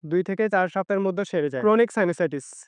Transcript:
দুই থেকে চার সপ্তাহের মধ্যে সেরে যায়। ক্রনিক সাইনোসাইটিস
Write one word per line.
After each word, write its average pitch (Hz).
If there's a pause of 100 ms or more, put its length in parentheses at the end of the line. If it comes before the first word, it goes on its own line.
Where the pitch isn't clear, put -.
দুই 165
থেকে 196
চার 185
সপ্তাহের 196
মধ্যে 196
সেরে 147
যায়। 131
ক্রনিক 220
সাইনোসাইটিস 170 (220)